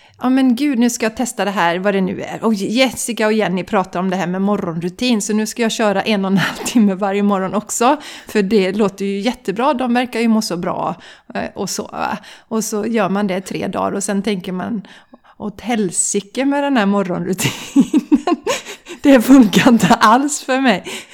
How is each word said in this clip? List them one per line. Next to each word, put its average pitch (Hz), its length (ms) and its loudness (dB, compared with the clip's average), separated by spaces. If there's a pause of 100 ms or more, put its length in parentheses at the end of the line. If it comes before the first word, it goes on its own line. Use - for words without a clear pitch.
(220)
ja 240 80 0
men 262 260 4
gud, 269 240 0
nu 240 100 4
ska 240 160 -2
jag 220 120 -4
testa 214 280 -4
det 202 60 -2
här, 175 280 0
vad 196 140 0
det 196 80 2
nu 185 200 -2
är. - 220 -8
Och 226 100 2
Jessica 226 720 -2
och 214 80 2
Jenny 185 300 0
pratar 185 360 -2
om 185 100 -2
det 180 60 -2
här 185 120 -2
med 185 140 -4
morgonrutin, 196 800 -2
så 214 120 -4
nu 214 140 0
ska 214 140 -6
jag 226 100 0
köra 208 300 0
en 202 240 0
och 190 60 -2
en 196 60 4
halv - 280 -2
timme 208 280 2
varje 196 300 -2
morgon 190 300 0
också. 233 440 0 (300)
För 214 140 0
det 190 300 2
låter 196 340 -2
ju 196 140 -4
jättebra, 208 540 -2
de 240 200 -2
verkar 240 260 -2
ju 233 80 0
må 220 140 2
så 175 160 -4
bra, 175 380 -4 (380)
eh, - 220 -6
och 190 140 -6
så, - 140 -6
va? - 340 -6 (220)
Och 220 240 -4
så 214 220 -4
gör 220 240 0
man 202 180 -2
det 180 140 -4
tre - 260 -8
dagar 190 240 -4
och 196 120 -4
sen 202 200 -4
tänker 196 280 -4
man, 190 360 -6 (500)
åt 208 240 -10
helsike 202 840 -2
med 285 180 0
den 277 140 0
här 208 80 2
morgonrutinen. 196 1500 0
<laughs> - 680 -6
Det 269 180 8
funkar 240 500 6
inte 220 160 6
alls 226 560 4
för 262 180 -2
mig. 208 220 2 (300)